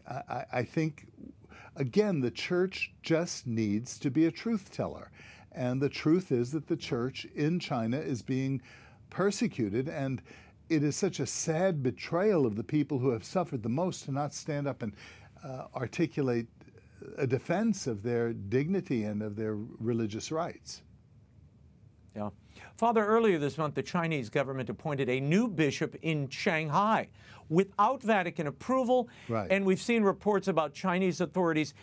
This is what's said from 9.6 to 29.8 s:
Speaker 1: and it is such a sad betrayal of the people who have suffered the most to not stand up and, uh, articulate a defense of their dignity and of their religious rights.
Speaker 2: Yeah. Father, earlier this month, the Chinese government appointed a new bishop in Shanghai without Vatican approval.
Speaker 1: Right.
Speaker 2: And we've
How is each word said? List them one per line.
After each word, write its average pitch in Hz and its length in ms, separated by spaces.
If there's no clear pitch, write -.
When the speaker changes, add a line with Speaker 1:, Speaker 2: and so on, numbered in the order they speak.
Speaker 1:
and 135 320
it 160 140
is 147 120
such - 240
a 127 80
sad 165 560
betrayal 165 640
of 104 80
the 110 80
people 147 340
who 127 140
have 110 120
suffered 160 380
the 113 80
most 165 360
to 143 60
not 139 220
stand 143 340
up 127 140
and, 107 120
uh, 131 320
articulate 131 720
a 143 100
defense 180 580
of 110 160
their 117 320
dignity 127 720
and 104 180
of 107 140
their 110 200
religious 110 520
rights. 160 500
Speaker 2:
Yeah. 104 140
Father, 226 260
earlier 214 360
this 143 180
month, 147 160
the - 80
Chinese 160 480
government 135 400
appointed 135 400
a 131 100
new 175 280
bishop 160 560
in 151 260
Shanghai 165 800
without 202 540
Vatican 185 420
approval. 247 640
Speaker 1:
Right. 107 220
Speaker 2:
And 196 160
we've 190 160